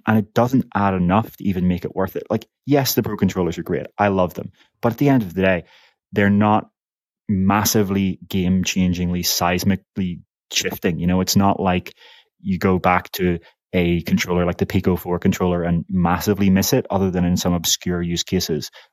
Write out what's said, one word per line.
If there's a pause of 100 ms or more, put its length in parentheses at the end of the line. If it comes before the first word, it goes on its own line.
and
it
doesn't
add
enough
to
even
make
it
worth
it.
Like, (180)
yes,
the
Pro
controllers
are
great. (120)
I
love
them. (300)
But
at
the
end
of
the
day, (500)
they're
not (580)
massively (100)
game-changingly,
seismically (300)
shifting.
You
know,
it's
not
like (460)
you
go
back
to (360)
a
controller
like
the
Pico
four
controller
and
massively
miss
it,
other
than
in
some
obscure
use
cases (220)